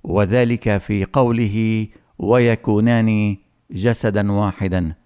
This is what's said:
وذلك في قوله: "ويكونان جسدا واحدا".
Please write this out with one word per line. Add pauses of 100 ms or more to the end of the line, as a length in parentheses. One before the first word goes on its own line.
وذلك
في
قوله: (320)
"ويكونان (340)
جسدا
واحدا". (120)